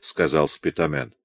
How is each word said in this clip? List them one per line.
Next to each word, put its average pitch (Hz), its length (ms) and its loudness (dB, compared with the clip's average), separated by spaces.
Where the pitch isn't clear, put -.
сказал 76 460 0
Спитамен. 76 640 -4